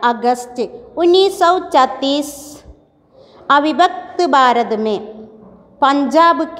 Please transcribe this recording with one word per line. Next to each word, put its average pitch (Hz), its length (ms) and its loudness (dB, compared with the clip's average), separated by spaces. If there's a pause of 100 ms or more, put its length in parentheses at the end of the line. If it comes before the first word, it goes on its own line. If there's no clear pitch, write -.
അഗസ്റ്റ് 240 580 -2 (340)
ഉന്നീസ് 381 440 2
സൗ 359 180 2 (160)
ഛത്തീസ് 277 800 -2 (1000)
അവിഭക്ത് 311 760 0
ഭാരത് 240 500 2
മേ 214 220 -2 (840)
പഞ്ചാബ് 285 640 2 (160)